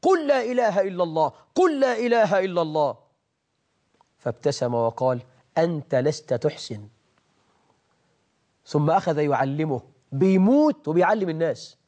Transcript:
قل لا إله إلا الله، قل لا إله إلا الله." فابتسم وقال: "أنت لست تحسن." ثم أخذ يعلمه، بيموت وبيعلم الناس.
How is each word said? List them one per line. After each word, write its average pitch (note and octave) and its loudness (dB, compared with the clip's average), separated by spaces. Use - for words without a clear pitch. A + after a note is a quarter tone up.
قل E4+ 2
لا C4+ 2
إله A3+ 0
إلا F#3+ -2
الله، D#3 -2
قل D#4+ 2
لا B3 2
إله A3 2
إلا F3 -2
الله." D3+ -2
فابتسم B2 -4
وقال: A#2+ -2
"أنت D#3+ -2
لست C3+ -2
تحسن." G#2+ -6
ثم D3 0
أخذ E3+ 0
يعلمه، C#3+ -2
بيموت F#3+ 2
وبيعلم F#3 0
الناس. D#3+ -6